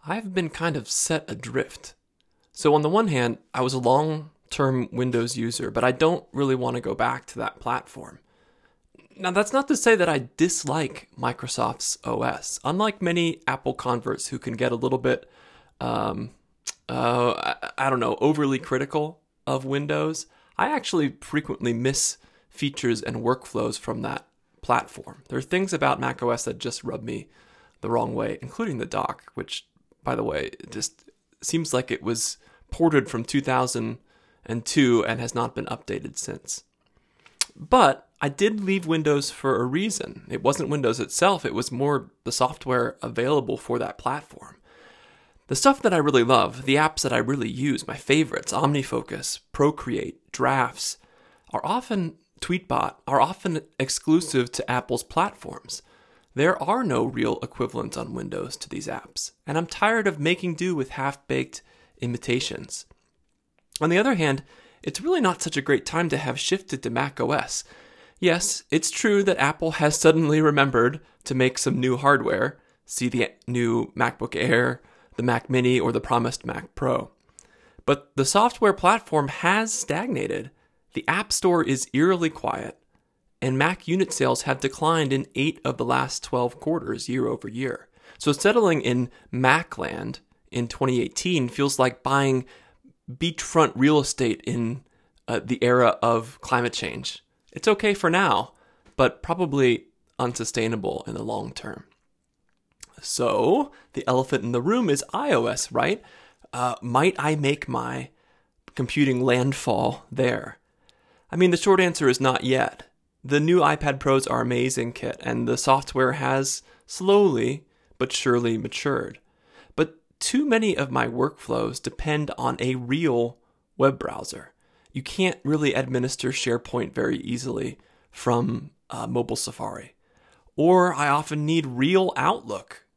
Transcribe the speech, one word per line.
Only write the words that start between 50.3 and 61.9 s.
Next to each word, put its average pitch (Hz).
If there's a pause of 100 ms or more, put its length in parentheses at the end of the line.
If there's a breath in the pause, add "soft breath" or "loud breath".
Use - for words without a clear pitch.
Drafts, 127 (540 soft breath)
are -
often, 196 (240)
Tweetbot, - (100)
are 135
often 160 (180)
exclusive 135
to -
Apple's 123
platforms. - (520 soft breath)
There 160
are 226
no 120
real 117
equivalents 117
on -
Windows -
to -
these -
apps, - (140)
and 147
I'm 170
tired 214
of 156
making 175
do 180
with 135
half-baked 131 (380 soft breath)